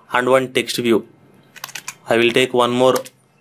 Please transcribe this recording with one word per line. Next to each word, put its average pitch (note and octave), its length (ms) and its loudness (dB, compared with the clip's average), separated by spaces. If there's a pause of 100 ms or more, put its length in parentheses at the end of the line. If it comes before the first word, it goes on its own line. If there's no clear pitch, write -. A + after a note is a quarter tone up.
(140)
and B2 160 0
one C3 240 2
text A#2 240 -4
view. A2+ 300 0 (1000)
I A#2 80 2
will A#2 140 2
take B2+ 220 0
one A#2+ 180 0
more B2 240 2 (460)